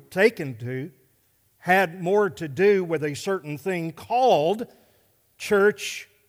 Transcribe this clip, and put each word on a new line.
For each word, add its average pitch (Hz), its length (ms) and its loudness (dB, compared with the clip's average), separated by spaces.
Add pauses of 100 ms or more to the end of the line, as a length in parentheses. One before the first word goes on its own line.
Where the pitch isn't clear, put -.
(100)
taken 180 480 0
to 131 320 -8 (680)
had 185 420 0
more 190 300 2
to 165 160 -10
do 185 380 2
with 160 180 -4
a 151 120 -4
certain 156 440 -6
thing 170 320 -6
called 220 760 0 (680)
church - 720 0 (200)